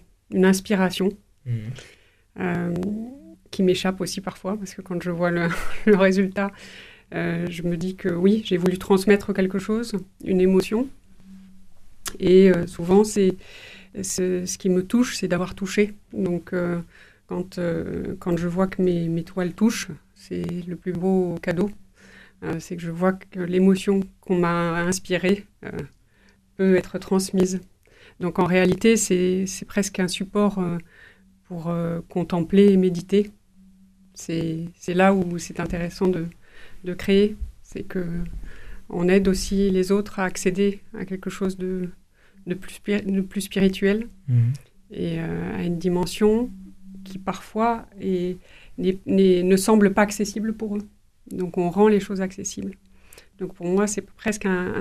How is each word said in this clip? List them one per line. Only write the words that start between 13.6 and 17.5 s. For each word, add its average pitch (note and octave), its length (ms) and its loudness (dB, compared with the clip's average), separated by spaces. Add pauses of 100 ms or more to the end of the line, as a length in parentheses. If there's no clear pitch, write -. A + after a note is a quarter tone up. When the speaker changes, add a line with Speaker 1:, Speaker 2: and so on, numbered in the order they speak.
Speaker 1:
c'est, F3+ 460 -2
ce - 100 -8
qui F#3+ 120 -2
me F#3 140 2
touche, A#3+ 340 0
c'est F#3+ 100 -6
d'avoir F3+ 280 -2
touché. G#3 380 0 (200)
Donc, F3 400 -4
euh, F3 260 -2 (480)
quand, F#3 320 -8